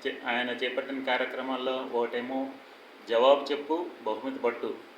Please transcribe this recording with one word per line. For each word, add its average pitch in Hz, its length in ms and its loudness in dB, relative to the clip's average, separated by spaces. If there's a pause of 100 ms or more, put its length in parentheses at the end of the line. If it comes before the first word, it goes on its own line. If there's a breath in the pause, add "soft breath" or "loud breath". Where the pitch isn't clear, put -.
చే-, - 180 -6
ఆయన 123 240 0
చేపట్టిన 131 540 -4
కార్యక్రమాల్లో 131 920 0
ఒకటేమో 120 560 0 (600)
జవాబు 135 420 8
చెప్పు 151 380 -2 (140)
బహుమతి 131 360 -4
పట్టు, 117 380 -2 (200)